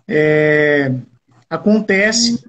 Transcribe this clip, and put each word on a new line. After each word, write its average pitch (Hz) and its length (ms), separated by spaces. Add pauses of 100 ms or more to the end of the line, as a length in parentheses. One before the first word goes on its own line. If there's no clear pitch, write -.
É, 151 840 (580)
acontece, 214 1000